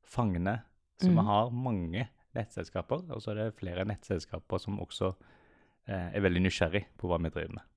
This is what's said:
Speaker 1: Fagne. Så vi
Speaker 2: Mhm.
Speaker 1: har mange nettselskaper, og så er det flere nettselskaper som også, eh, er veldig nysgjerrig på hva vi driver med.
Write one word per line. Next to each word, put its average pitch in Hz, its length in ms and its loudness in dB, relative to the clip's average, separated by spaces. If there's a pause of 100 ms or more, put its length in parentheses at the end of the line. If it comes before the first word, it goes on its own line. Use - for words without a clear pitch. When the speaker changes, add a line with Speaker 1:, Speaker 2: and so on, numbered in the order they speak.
Speaker 1:
Fagne. 101 580 0 (380)
Så 185 80 4
vi 180 80 8
Speaker 2:
Mhm. 165 100 6
Speaker 1:
har 107 260 4
mange 104 560 -2 (280)
nettselskaper, 117 720 -6
og 117 120 -8
så 110 100 -6
er 104 40 -2
det 107 200 -4
flere 92 300 -4
nettselskaper 95 720 -4
som 101 200 -4
også, - 360 -2 (720)
eh, 90 260 -4
er 101 80 0
veldig 92 200 4
nysgjerrig 92 440 2 (120)
på 101 100 -8
hva 85 140 2
vi 82 80 0
driver 80 240 -6
med. - 100 -14 (140)